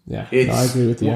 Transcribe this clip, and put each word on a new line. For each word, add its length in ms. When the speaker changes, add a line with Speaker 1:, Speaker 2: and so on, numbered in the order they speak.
Speaker 1:
Yeah, 240
Speaker 2:
It's, 180
Speaker 1:
no, 60
I 100
agree 220
with 160
you. 140